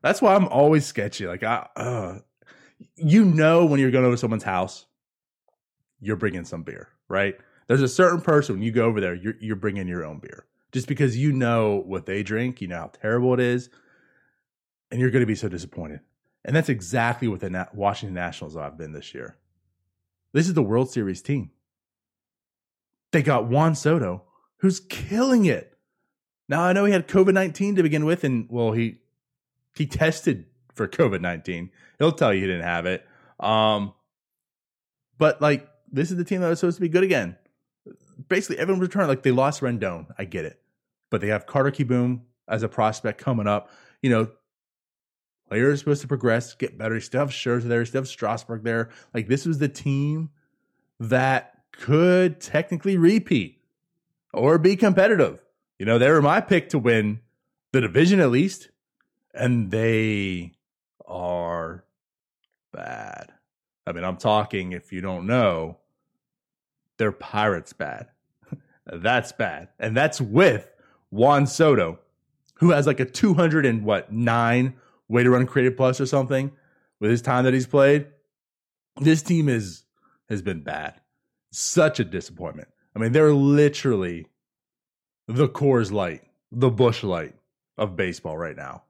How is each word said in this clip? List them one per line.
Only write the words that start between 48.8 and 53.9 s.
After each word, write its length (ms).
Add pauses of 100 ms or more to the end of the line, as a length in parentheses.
Like, 140
this 180
was 140
the 100
team 600 (680)
that 540 (200)
could 640
technically 580
repeat 640 (760)